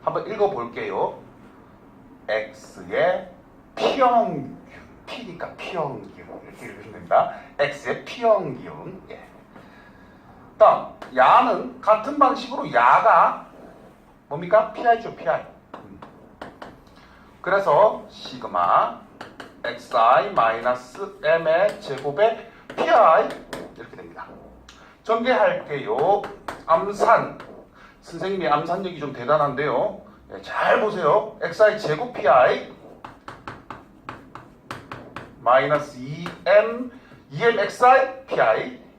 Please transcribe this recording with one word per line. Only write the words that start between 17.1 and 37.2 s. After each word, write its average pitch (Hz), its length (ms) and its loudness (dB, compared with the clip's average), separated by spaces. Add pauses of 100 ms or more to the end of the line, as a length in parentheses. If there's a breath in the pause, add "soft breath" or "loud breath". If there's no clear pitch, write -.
그래서 185 680 2
시그마 107 880 -2 (640)
엑스아이 120 680 2
마이너스 123 920 -2
M의 165 580 0
제곱의 170 680 -2 (240 loud breath)
피아이 208 540 4 (480)
이렇게 - 180 -20
됩니다. - 300 -18 (760 loud breath)
전개할게요. 185 1160 0 (440)
암산. 196 720 2 (640 soft breath)
선생님이 180 460 -6
암산력이 165 520 -2
좀 139 140 -8
대단한데요. 143 880 -2 (320 loud breath)
예, 98 80 -14
잘 - 400 0
보세요. 185 600 0
엑스아이 208 380 2
제곱 196 340 -4
피아이 151 600 2 (2750)
마이너스 139 560 2
이 151 280 -12 (200)
엠, 220 460 2 (400 loud breath)